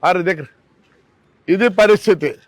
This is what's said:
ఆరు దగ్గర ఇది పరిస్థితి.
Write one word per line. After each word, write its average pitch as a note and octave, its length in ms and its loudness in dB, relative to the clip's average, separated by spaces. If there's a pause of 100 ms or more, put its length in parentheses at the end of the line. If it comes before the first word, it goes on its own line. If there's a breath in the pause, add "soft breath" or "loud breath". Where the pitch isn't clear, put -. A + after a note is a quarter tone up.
ఆరు F3+ 160 0
దగ్గర E3 240 -6 (1040)
ఇది G3 200 2
పరిస్థితి. G3+ 640 2 (120)